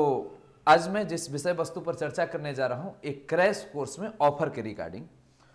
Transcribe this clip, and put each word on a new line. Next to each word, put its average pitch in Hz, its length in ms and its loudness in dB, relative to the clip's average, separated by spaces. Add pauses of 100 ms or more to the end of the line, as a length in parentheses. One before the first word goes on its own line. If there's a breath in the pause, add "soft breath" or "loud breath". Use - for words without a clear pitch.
(680)
आज 165 220 8
मैं 202 180 -2
जिस 160 240 -4
विषय 143 200 -2
वस्तु 165 300 -2
पर 160 140 -4
चर्चा 160 300 -2
करने 151 280 -6
जा 131 140 -2
रहा 123 140 -4
हूं, 185 100 -8 (140)
एक 139 240 -8
क्रैश 196 340 2 (100)
कोर्स 143 260 -6
में 208 100 -8 (120)
ऑफर 147 280 2
के 123 140 -6
regarding। 98 400 -8 (520 soft breath)